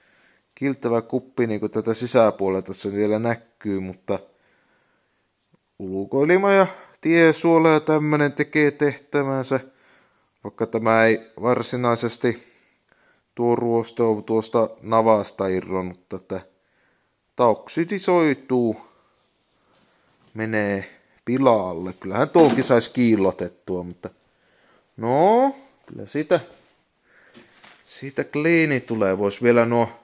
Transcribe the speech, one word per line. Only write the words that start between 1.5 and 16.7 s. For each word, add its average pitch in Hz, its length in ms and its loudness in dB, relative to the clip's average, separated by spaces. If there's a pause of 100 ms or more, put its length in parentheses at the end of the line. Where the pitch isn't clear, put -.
kuin 107 120 -6
tätä 110 220 -4
sisäpuolelta 98 800 0
se 101 180 -10
vielä 104 260 -2
näkyy, 113 640 -6
mutta 92 380 -8 (1600)
ulkoilma 135 760 0
ja 190 140 4 (340)
tiesuola 165 680 4
ja 156 120 4
tämmönen 151 520 0
tekee 147 380 0
tehtävänsä. 135 880 -2 (840)
Vaikka 110 200 -6
tämä 113 380 2
ei 113 160 2 (220)
varsinaisesti 117 1120 -2 (840)
tuo 120 220 0
ruosto 117 680 -2
tuosta 113 440 -2 (120)
navasta 110 640 0
irronnut 92 600 -6
tätä. 95 320 -12 (960)